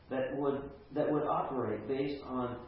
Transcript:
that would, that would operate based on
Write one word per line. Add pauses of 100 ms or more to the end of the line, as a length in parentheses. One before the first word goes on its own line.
that
would, (240)
that
would
operate
based
on (120)